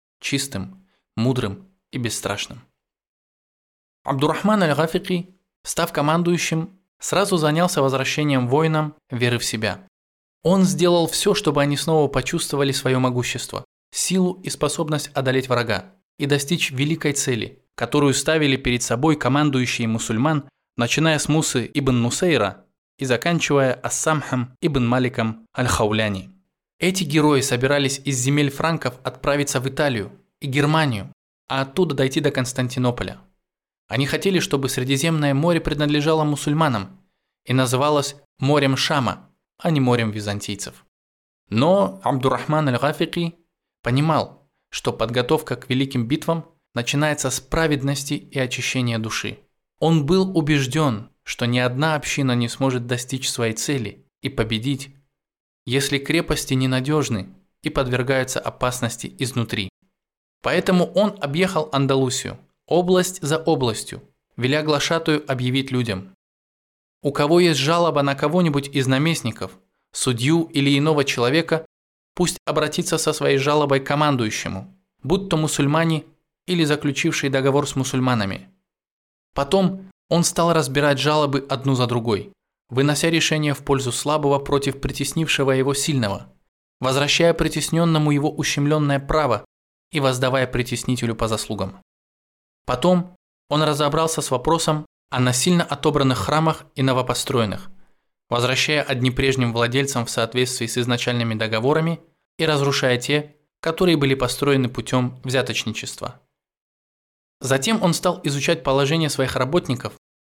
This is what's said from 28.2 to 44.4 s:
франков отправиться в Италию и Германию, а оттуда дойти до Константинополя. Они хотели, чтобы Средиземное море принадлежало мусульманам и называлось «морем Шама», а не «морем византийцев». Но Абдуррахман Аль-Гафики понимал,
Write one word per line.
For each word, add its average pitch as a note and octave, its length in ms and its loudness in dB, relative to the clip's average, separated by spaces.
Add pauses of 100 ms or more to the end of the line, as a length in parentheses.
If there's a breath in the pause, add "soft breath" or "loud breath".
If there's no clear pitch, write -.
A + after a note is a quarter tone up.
франков D#3 520 -2
отправиться C#3+ 580 -2
в B2+ 80 -2
Италию B2 440 -2 (280)
и D3 60 -8
Германию, C#3+ 640 0 (360)
а C3+ 140 -2
оттуда D3 320 0
дойти C3+ 260 0
до C#3+ 100 2
Константинополя. B2 880 -2 (720)
Они C3 180 -2
хотели, F3 320 0
чтобы C3+ 300 -2
Средиземное C#3 640 0
море E3 260 2
принадлежало D3+ 640 0
мусульманам D3 760 0 (440)
и - 80 -4
называлось C3 640 2 (220)
«морем C3+ 380 2
Шама», B2+ 520 -2 (300)
а F3 120 -2
не D3 100 2
«морем A#2 300 2
византийцев». G#2 760 -8 (600)
Но F#3 560 2
Абдуррахман C3+ 640 0
Аль-Гафики D3+ 640 -2 (480)
понимал, C#3 640 0 (220)